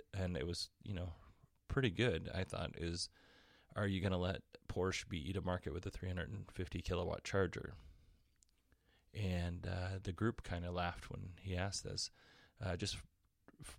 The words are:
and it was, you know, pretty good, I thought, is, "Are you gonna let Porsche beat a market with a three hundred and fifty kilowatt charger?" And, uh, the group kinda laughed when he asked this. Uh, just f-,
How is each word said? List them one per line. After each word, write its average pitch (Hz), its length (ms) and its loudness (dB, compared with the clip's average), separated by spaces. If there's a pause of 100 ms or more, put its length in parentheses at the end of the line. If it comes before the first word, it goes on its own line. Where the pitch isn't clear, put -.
(140)
and 90 240 2
it 65 80 2
was, 85 240 -2 (140)
you 101 100 -4
know, 87 220 -2 (520)
pretty 131 220 6
good, 92 420 4
I 92 120 0
thought, - 340 -2
is, 85 320 0 (640)
"Are 104 120 2
you 95 140 4
gonna 92 180 4
let 90 240 2 (240)
Porsche - 420 2
beat 85 260 -2
a 95 60 0
market 87 320 0
with 87 140 -2
a 95 40 -4
three - 160 -4
hundred 90 220 0
and 98 220 -6
fifty 87 280 -4
kilowatt 87 440 0
charger?" - 500 2 (1400)
And, 90 500 0
uh, 92 320 0
the 95 160 -2
group 110 300 2
kinda 87 280 -2
laughed 87 380 0
when 95 320 -6
he 95 160 0
asked 95 260 0
this. - 280 -4 (500)
Uh, 90 160 0
just 101 200 0
f-, - 100 -12 (720)